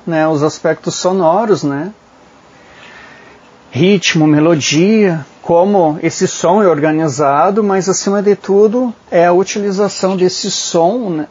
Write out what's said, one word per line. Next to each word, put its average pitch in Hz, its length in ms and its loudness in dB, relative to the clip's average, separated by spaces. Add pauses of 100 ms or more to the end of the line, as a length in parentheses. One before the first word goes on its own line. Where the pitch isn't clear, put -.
né, 156 220 0
os 156 140 0
aspectos 160 540 -4
sonoros, 185 680 0
né, 147 280 -6 (1800)
ritmo, 170 560 2
melodia, 160 1000 2 (200)
como 175 580 2
esse 165 260 -2
som 185 360 0
é 196 40 4
organizado, 156 960 0
mas, 190 240 -2
acima 196 340 -2
de 196 140 2
tudo, 214 560 0 (200)
é 170 160 2
a 175 40 2
utilização 196 880 -2
desse 180 320 -2
som, 185 600 -2
né, 156 200 -6